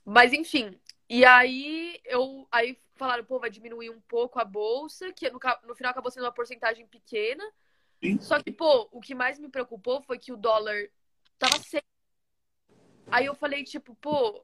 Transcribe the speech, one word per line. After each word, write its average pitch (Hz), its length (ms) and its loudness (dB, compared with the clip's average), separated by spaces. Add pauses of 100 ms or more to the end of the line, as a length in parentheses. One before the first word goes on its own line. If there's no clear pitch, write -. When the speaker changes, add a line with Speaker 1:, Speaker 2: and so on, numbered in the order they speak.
Speaker 1:
Mas, 240 260 8
enfim. 262 480 -4 (300)
E 240 160 6
aí, 277 800 6
eu, 262 440 -4
aí 247 300 -2 (160)
falaram, 240 300 -6
"Pô, 262 120 -6
vai 233 120 -6
diminuir 233 400 -16
um 226 100 -18
pouco 240 400 -4
a 226 60 -2
bolsa", 233 680 -6
que 330 180 -6
no 240 80 -14
ca-, 247 300 -2
no 240 80 -16
final 254 160 -6
acabou 254 180 -8
sendo 247 140 -12
uma 247 80 -4
porcentagem 233 560 -6
pequena. 240 560 -6 (580)
Speaker 2:
Sim. 196 200 -2
Speaker 1:
Só 302 200 0
que, - 80 -12
pô, 285 440 2
o 240 80 -18
que - 120 -14
mais 254 240 -4
me 294 120 -18
preocupou 254 520 -6
foi 254 160 -10
que - 140 -16
o 240 60 -14
dólar 214 500 0 (500)
tava 262 220 2
seis. - 240 -8 (1300)
Aí 247 140 2
eu 285 100 -6
falei, 285 280 -6
tipo, 269 320 -16
"Pô", 262 480 -2